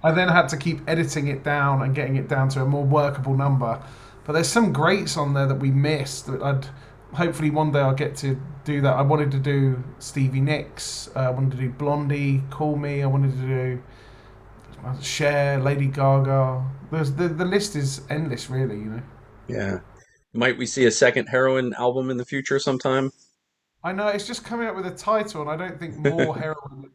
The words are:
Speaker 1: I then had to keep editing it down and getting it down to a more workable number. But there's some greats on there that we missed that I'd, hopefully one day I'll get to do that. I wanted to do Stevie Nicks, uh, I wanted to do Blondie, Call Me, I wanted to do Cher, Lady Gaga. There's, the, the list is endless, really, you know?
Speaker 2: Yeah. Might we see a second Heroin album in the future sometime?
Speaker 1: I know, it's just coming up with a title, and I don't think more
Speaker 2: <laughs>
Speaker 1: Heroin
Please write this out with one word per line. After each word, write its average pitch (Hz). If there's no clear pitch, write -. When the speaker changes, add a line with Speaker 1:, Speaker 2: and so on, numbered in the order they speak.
Speaker 1:
I 160
then 180
had 175
to 156
keep 156
editing 160
it 135
down 143
and 135
getting 135
it 131
down 135
to 135
a -
more 143
workable 135
number. 131
But 151
there's 165
some 208
greats 165
on 143
there 139
that 139
we 135
missed 139
that -
I'd, 135
hopefully 156
one 151
day 143
I'll 135
get 143
to 135
do 147
that. 135
I 139
wanted 143
to 139
do 135
Stevie 135
Nicks, -
uh, 135
I 131
wanted 127
to 127
do 127
Blondie, 143
Call 151
Me, 143
I -
wanted 135
to 127
do 127
Cher, 143
Lady 139
Gaga. 135
There's, 151
the, 170
the 160
list 196
is 135
endless, 147
really, 127
you 107
know? 110
Speaker 2:
Yeah. 98
Might 123
we 123
see 131
a 113
second 123
Heroin 131
album 123
in 127
the 120
future 139
sometime? 135
Speaker 1:
I 175
know, 202
it's 208
just 240
coming 233
up 190
with 185
a 180
title, 208
and 147
I 160
don't 170
think 165
more 151
Speaker 2:
<laughs> -
Speaker 1:
Heroin 139